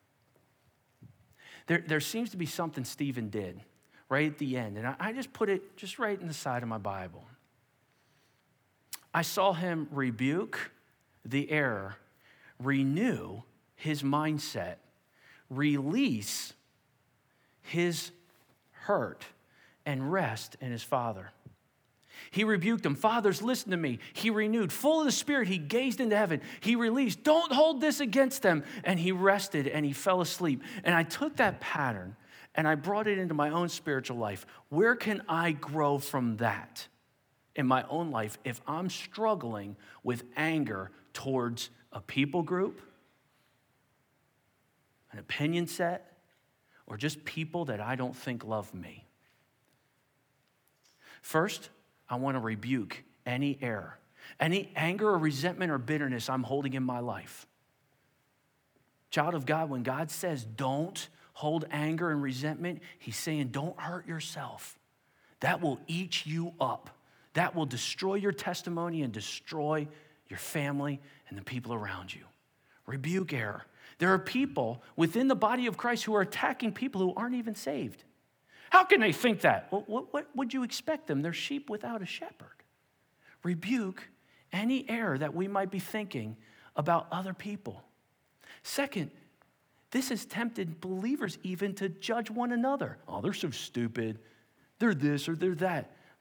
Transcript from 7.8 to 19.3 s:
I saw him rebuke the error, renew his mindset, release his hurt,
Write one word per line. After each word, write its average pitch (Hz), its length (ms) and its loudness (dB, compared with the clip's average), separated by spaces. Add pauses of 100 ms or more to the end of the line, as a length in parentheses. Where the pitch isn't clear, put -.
I 165 100 2
saw 190 300 4
him 165 380 -2
rebuke 135 800 0 (540)
the 139 260 -2
error, 110 460 0 (640)
renew 135 840 0 (320)
his 147 280 -4
mindset, 139 720 0 (760)
release 143 1040 0 (1080)
his 170 500 0 (580)
hurt, 139 540 -2 (600)